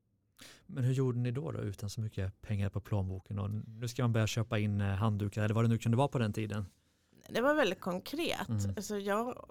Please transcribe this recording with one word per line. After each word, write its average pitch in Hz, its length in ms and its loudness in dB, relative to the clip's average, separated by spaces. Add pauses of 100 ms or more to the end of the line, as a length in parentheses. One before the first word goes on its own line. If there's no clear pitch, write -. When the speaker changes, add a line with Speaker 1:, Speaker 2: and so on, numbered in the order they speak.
(640)
Speaker 1:
Men 139 180 -4
hur 131 100 4
gjorde 127 260 2
ni 123 120 0
då, 143 200 -4
då, 110 80 -4
utan 104 300 -4
så 110 120 -6
mycket 98 400 -4
pengar 101 280 0
på 98 120 -4
plånboken? 95 580 -2
Och 101 120 -2
nu 110 360 -6
ska 123 160 -2
man 117 100 4
börja 110 140 4
köpa 110 320 0
in, 101 220 2
eh, 101 60 2
handdukar, 104 560 2
eller 104 120 2
vad 113 80 4
det 117 60 4
nu 113 80 4
kunde 117 200 2
vara 135 100 4
på - 120 -2
den 107 140 2
tiden? 104 320 -4 (640)
Speaker 2:
Det 226 120 0
var 285 120 4
väldigt 220 280 2
konkret. 202 680 -4
Speaker 1:
Mm. 101 260 0
Speaker 2:
Alltså, 208 220 -4
jag 208 540 -2